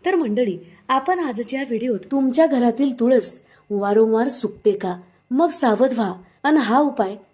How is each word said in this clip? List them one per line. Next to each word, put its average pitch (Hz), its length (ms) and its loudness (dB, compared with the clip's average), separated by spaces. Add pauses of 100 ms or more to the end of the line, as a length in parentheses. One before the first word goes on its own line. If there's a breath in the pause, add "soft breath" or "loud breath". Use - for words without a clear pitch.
तर 370 100 0
मंडळी, 226 420 -2 (300 loud breath)
आपण 269 320 0
आजच्या 262 420 -6
व्हिडिओत 233 380 -4 (120)
तुमच्या 277 340 2
घरातील 247 540 0
तुळस 240 400 2 (300 soft breath)
वारंवार 220 600 2
सुकते - 420 -2
का, 190 280 -4 (320 soft breath)
मग 311 180 2
सावध 254 440 0
व्हा 214 200 -2 (300 soft breath)
आणि 302 140 4
हा 240 220 2
उपाय 226 360 -2 (180)